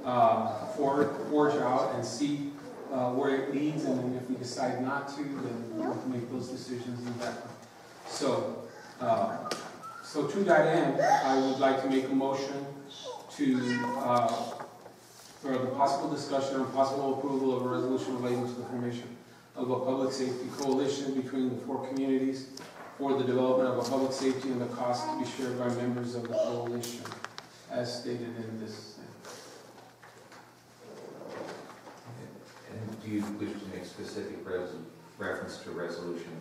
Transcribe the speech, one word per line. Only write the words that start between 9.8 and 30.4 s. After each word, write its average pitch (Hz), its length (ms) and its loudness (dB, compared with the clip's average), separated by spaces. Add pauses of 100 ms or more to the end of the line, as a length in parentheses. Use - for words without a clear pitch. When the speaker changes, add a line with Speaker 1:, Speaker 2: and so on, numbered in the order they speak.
Speaker 1:
so 147 240 0
to 196 120 0
that 160 280 8
end, 160 320 4
I 135 400 6
would 131 200 2
like 135 240 6
to 135 60 0
make 135 160 4
a 135 100 2
motion 135 500 2 (720)
to, 123 420 4 (200)
uh, 120 280 4 (1120)
for 131 160 0
the 127 100 0
possible - 420 4
discussion 135 500 0
or 127 60 2
possible 135 520 2
approval 131 380 2
of 123 100 0
a 127 40 2
resolution 127 520 0
relating 123 240 0
to 123 80 -4
the 120 120 -6
formation 120 420 -4 (480)
of 127 140 -2
a 127 100 2
public 131 320 2
safety 127 360 -2 (100)
coalition 135 640 2
between 127 300 0
the 120 60 -2 (100)
four 131 220 -4
communities 135 640 0 (480)
for 135 200 2
the 131 60 4
development 127 460 6
of 120 160 2
a 120 40 -2
public 131 220 2
safety 131 380 2
and 120 120 0
the 120 60 -2
cost 123 420 0
to - 100 -2
be 127 120 0
shared 123 260 -2
by 123 180 0
members 120 400 0
of 117 80 -2
the 113 60 -6
coalition, 120 720 0 (680)
as 123 300 -2
stated 117 360 -4
in 110 240 -6
this. - 360 -12 (3750)